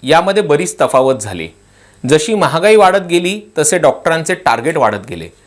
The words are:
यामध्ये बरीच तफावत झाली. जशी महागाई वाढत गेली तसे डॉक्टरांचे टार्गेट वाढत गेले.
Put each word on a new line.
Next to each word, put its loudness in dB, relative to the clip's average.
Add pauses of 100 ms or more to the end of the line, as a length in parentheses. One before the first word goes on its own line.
यामध्ये 0
बरीच -2
तफावत 2
झाली. -10 (600)
जशी 0
महागाई 2
वाढत 4
गेली 0 (180)
तसे 0
डॉक्टरांचे 0
टार्गेट -2
वाढत -2
गेले. -12 (180)